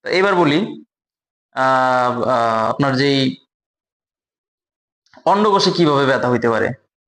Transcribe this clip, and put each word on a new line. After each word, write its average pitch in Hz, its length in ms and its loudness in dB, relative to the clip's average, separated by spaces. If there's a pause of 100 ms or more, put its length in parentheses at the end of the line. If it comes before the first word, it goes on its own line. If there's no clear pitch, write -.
তো 101 60 -10
এবার 190 260 0
বলি, 170 520 -2 (680)
আহ, 127 680 0
আহ, 113 480 0
আপনার 135 260 -2
যেই 135 400 0 (1900)
অন্ডকোষে 196 460 2
কিভাবে 147 360 2
ব্যথা 127 240 0
হইতে 120 180 0
পারে, 113 200 0 (400)